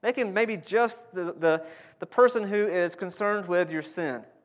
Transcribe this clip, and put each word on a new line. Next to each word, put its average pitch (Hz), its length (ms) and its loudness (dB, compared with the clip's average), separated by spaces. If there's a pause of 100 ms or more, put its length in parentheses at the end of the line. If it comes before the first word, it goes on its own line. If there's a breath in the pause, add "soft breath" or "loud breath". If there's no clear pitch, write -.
Make 240 140 0
him 226 160 -2
maybe 220 240 0
just 220 580 -2
the, 175 180 -6
the, 160 320 2 (340 loud breath)
the - 80 -10
person 240 400 4
who 208 220 0
is 175 260 0
concerned 202 540 -4
with 175 240 2
your 156 100 -4
sin 143 400 -6 (220)